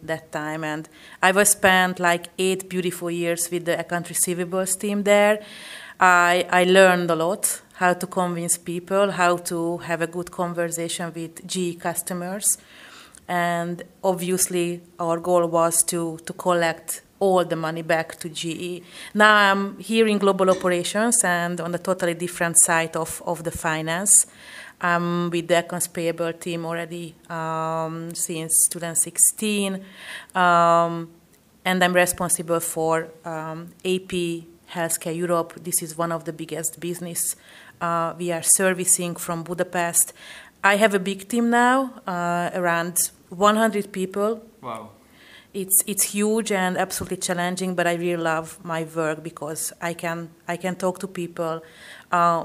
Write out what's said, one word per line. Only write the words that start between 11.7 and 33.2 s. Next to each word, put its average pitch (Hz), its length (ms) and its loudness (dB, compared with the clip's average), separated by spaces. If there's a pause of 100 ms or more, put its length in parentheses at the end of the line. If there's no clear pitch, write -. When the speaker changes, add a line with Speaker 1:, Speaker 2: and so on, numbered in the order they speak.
Speaker 1:
E - 20 -8
customers. 180 840 -4 (720)
And 175 560 -2 (180)
obviously, 180 800 0 (180)
our 170 220 0
goal 175 260 4
was 165 380 2
to, 165 400 -4
to - 80 -8
collect 170 680 -2 (180)
all 185 240 4
the 165 120 -4
money 160 260 -4
back 160 340 -2
to - 120 -10
G 165 220 -8
E. 175 320 -8 (320)
Now 208 380 8
I'm 196 260 -2
here 220 300 2
in 208 100 2
global 190 320 4
operations 185 720 2
and 175 380 0
on 170 120 -6
a 175 60 -4
totally 180 360 -2
different 170 440 -2
side 165 380 2
of, 165 300 -6
of 165 180 -4
the 165 80 -6
finance. 160 760 2 (580)
I'm 175 460 2
with 170 160 -4
the 170 140 4
accounts 170 260 -4
payable 165 460 -2
team 170 340 -6
already, 165 480 -8 (160)
um, 160 840 -4
since 160 520 0
two 175 120 -10
thousand 165 160 -6
sixteen, 196 880 0 (500)
um, 170 760 4 (560)
and 185 200 2
I'm 180 80 4
responsible 175 640 2
for, 160 500 -2 (160)